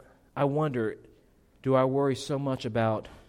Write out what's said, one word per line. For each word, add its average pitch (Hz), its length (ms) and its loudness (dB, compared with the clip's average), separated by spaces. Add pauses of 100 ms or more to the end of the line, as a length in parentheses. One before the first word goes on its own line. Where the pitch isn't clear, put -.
(360)
I 143 80 2
wonder, 139 520 0 (640)
do 131 120 2
I 131 100 6
worry 135 320 2
so 143 220 -4
much 135 260 -4
about 113 440 0 (200)